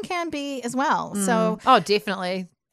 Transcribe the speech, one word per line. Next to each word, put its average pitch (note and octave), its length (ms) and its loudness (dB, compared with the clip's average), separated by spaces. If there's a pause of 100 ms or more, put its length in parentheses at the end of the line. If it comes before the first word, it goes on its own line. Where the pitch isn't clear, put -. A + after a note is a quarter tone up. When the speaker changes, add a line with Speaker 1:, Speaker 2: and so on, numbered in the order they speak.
Speaker 1:
can F4 260 -4
be C#4 320 -6
as A#3 140 -6
well. B3 400 0
So F#3 420 2
Speaker 2:
Mm. - 80 -20
Oh, B3+ 140 8
definitely. F#3 720 -2 (240)